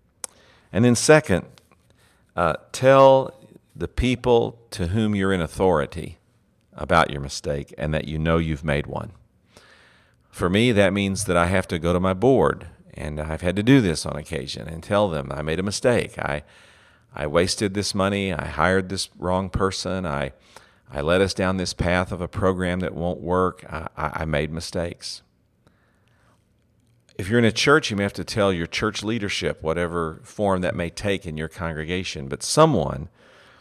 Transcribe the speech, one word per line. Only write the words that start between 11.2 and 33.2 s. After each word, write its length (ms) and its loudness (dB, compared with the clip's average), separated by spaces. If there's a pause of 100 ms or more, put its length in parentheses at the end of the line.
that 100 2
I 120 4
have 220 0
to 100 -2
go 120 0
to 80 2
my 140 0
board 540 2 (320)
and 200 -8
I've 220 -6
had 140 0
to 80 0
do 160 8
this 260 0
on 120 -6
occasion 500 -8
and 160 -12
tell 260 2
them, 220 -6
"I 100 -8
made 180 -4
a 40 -2
mistake. 560 -2
I, 240 -6 (720)
I 120 -6
wasted 460 0
this 220 -4
money. 380 0
I 120 -4
hired 440 0
this 280 -6
wrong 320 -2
person. 560 -2
I, 280 -4 (580)
I 100 -6
led 200 4
us 120 2
down 240 0
this 160 -4
path 380 0
of 100 -6
a 60 -6
program 540 -2
that 120 -4
won't 280 -4
work. 480 0
I, 260 -10
I, 260 -6
I 40 -4
made 260 -2
mistakes." 720 -8 (1900)
If 120 -6
you're 100 4
in 60 6
a 60 6
church, 380 4
you 80 -4
may 60 0
have 100 -2
to 100 -8
tell 300 2
your 140 -4
church 360 -4
leadership, 600 -4
whatever 600 -2
form 380 0
that 140 -2
may 140 -4
take 360 -4
in 120 -8
your 120 -6
congregation, 800 -6
but 160 -8
someone, 640 2 (520)